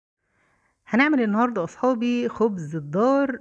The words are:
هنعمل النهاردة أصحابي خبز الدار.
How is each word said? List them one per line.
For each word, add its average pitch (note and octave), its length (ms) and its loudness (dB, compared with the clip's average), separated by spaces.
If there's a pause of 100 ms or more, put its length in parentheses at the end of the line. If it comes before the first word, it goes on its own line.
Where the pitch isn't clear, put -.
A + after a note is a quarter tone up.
(880)
هنعمل C4+ 340 2
النهاردة A3 420 0
أصحابي A#3+ 680 -2
خبز F#3 460 -2
الدار. A#3+ 640 0